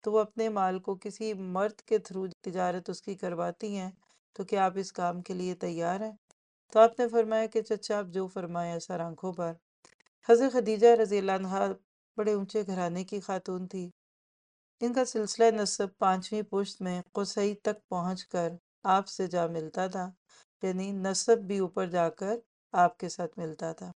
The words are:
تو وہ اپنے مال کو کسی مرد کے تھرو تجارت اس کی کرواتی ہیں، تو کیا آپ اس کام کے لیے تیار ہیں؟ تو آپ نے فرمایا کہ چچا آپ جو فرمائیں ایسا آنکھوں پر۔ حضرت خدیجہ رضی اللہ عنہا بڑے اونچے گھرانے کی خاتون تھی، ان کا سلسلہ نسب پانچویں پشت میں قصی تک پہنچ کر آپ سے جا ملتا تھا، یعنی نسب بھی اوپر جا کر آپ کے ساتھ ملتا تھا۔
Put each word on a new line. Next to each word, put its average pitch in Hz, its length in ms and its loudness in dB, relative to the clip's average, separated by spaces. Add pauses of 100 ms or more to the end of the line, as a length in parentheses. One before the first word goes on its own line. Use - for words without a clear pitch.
تو 214 120 -2
وہ 220 60 4
اپنے 220 300 -2
مال 190 300 0
کو 190 160 -6
کسی 208 400 -8
مرد 190 460 -4
کے 220 180 0
تھرو 190 280 -6 (140)
تجارت 180 500 -4
اس 175 120 -10
کی 202 120 -8
کرواتی 180 600 -6
ہیں، 185 140 -6 (420)
تو 196 120 -10
کیا 196 200 0
آپ 185 100 2
اس 190 180 -6
کام 175 300 -4
کے 185 120 -8
لیے 180 200 -4
تیار 175 460 -4
ہیں؟ 220 120 -8 (600)
تو 214 80 6
آپ 226 180 8
نے 240 100 2
فرمایا 220 380 2
کہ 220 160 -2
چچا 208 360 -4
آپ 202 80 -4
جو 185 200 -4
فرمائیں 170 460 -6
ایسا 170 340 -6
آنکھوں 170 260 -8
پر۔ 170 200 -4 (760)
حضرت 233 240 8
خدیجہ 220 340 4
رضی 220 320 8
اللہ 190 140 0
عنہا 190 340 0 (500)
بڑے 214 160 0
اونچے 202 340 -2
گھرانے 180 380 -4
کی 196 160 -8
خاتون 185 480 -6
تھی، 180 220 -8 (920)
ان 240 100 0
کا 254 120 2
سلسلہ 226 460 2
نسب 208 360 -2 (120)
پانچویں 190 440 0
پشت 196 400 -4
میں 180 200 -4 (100)
قصی 202 420 -2
تک 208 340 -6
پہنچ 180 380 -4
کر 170 260 -2 (300)
آپ 196 260 2
سے - 180 -4
جا 170 200 0
ملتا 165 400 -4
تھا، 185 240 -6 (520)
یعنی 190 300 -2
نسب 190 460 4
بھی 196 200 -4
اوپر 185 280 -2
جا 170 220 2
کر 196 280 -4 (360)
آپ 180 260 4
کے 180 100 -8
ساتھ 170 300 -8
ملتا 160 340 -8
تھا۔ 180 280 -14